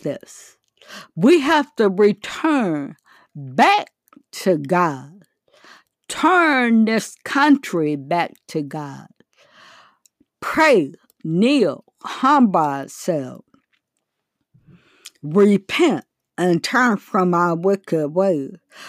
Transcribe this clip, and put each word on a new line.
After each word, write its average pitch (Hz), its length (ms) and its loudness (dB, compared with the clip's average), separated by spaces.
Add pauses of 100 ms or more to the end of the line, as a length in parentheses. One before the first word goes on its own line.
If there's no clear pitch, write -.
this. - 540 -14 (580)
We 269 280 4
have 294 340 0
to 208 120 2
return 208 1080 -2 (400)
back 156 540 0 (420)
to 175 260 -2
God. 151 640 -4 (880)
Turn 262 760 2
this 220 360 -4
country 269 720 0
back 147 400 -4 (140)
to 156 140 -6
God. 143 440 -12 (1300)
Pray, 226 540 2 (280)
kneel, 185 640 0 (180)
humble 254 560 2
ourselves. 139 840 -6 (1800)
Repent 202 840 2 (320)
and 175 280 0
turn 247 320 0
from 185 360 -2
our 170 220 0
wicked 170 540 -2
ways 165 480 -2 (320)